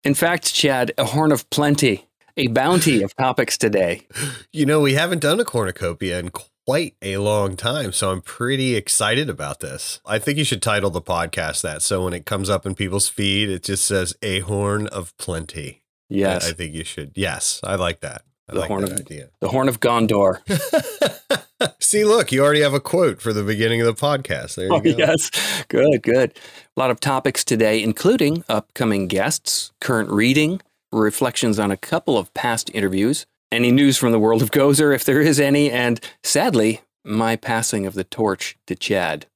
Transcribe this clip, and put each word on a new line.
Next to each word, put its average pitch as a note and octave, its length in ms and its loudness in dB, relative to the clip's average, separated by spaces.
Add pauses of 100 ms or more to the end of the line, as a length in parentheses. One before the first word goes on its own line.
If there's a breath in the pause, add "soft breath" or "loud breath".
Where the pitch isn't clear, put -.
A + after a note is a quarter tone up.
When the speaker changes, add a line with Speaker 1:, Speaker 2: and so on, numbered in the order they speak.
Speaker 1:
In C#3+ 60 2
fact, E3+ 400 0
Chad, C3 460 2
a B2+ 80 0
horn D3+ 260 2
of - 160 -2
plenty, C#3+ 600 2 (280 soft breath)
a C3 120 -2
bounty C#3 540 2
of G2 140 -6
topics C3 400 0
today. F#2+ 560 0
Speaker 2:
<laughs> C3 400 -10
You D3+ 140 0
know, D3+ 160 2
we C#3 100 2
haven't D#3+ 300 0
done D#3+ 180 2
a A#3 60 -2
cornucopia F2+ 720 -4
in F2+ 120 -8 (360)
quite D3+ 340 -2
a G2 160 -6
long G2+ 400 0
time, A#2+ 340 -4
so G2 200 -2
I'm F#2+ 100 -4
pretty C3 560 -2
excited A#2 540 0
about D2 300 -8
this. - 440 -12
I G#2+ 140 -2
think D3 180 -2
you D3+ 80 0
should G#2 160 -2
title G2+ 300 0
the F2 100 -4
podcast E2+ 640 -4
that, D2+ 180 -8
so F#2 240 0
when F2+ 80 -2
it F2 140 -10
comes G2 240 -4
up G2 160 -2
in F#2+ 80 -4
people's F#2+ 340 -2
feed, G2+ 400 -2
it F#2 140 -6
just - 240 -2
says, F#2 340 -2
"A G2 200 -4
Horn G2+ 480 -2
of - 280 -12
Plenty." D#2+ 680 -10 (260)
Speaker 1:
Yes. F#2+ 360 0
Speaker 2:
I, E2+ 40 0
I - 20 -8
think D#2+ 220 -10
you E2 100 -8
should. C#2+ 300 -12
Yes, - 500 -4
I F#2+ 120 -4
like F2 240 -4
that. - 240 -12 (220)
I - 60 -14
Speaker 1:
The G2 80 -2
Speaker 2:
like E2+ 80 -4
Speaker 1:
Horn G2 140 -2
Speaker 2:
that F#2+ 100 -4
Speaker 1:
of, - 60 -2
Speaker 2:
idea. C#2+ 320 -10 (100)
Speaker 1:
the - 80 -4
Horn C3 220 0
of A2+ 100 -8
Gondor. G#2+ 640 2
Speaker 2:
<laughs> - 1400 -4
See, G#3 240 2
look, G#3+ 260 4
you C3+ 140 4
already D3+ 160 4
have C#3+ 140 2
a C#3+ 60 0
quote E3+ 420 0
for A2+ 100 -2
the G#2 120 0
beginning A2+ 360 0
of A#2 60 2
the A2+ 80 2
podcast. C3 640 -4
There F#2 100 -6
you G2+ 80 2
Speaker 1:
Oh, C#3+ 60 2
Speaker 2:
go. D#3+ 100 4
Speaker 1:
yes. D#3+ 400 0 (380 loud breath)
Good, C3+ 340 2
good. B2 360 2 (380 loud breath)
A C3+ 40 -2
lot B2+ 100 2
of - 100 -4
topics C3+ 440 -2
today, A2 380 2
including D#3 680 2
upcoming G#2+ 580 0
guests, - 720 -2
current A2 300 0
reading, C#3 500 2 (300)
reflections A2 680 0
on G2+ 120 2
a F#2+ 60 0
couple - 420 -2
of F#2 160 -6
past A#2 400 -4
interviews, G2+ 520 0 (260)
any A#2+ 180 2
news C3+ 260 6
from B2 140 2
the A2+ 80 4
world A2+ 240 4
of A2+ 80 0
Gozer, C#3+ 440 4
if C3 100 -2
there C#3 160 4
is D3 180 4
any, C#3+ 320 4
and A#2+ 300 0 (240 loud breath)
sadly, C3 560 2 (240)
my A2+ 320 0
passing A2+ 500 -2
of F#2+ 80 -6
the F#2+ 100 -4
torch - 640 -4
to - 80 -6
Chad. E2+ 600 -2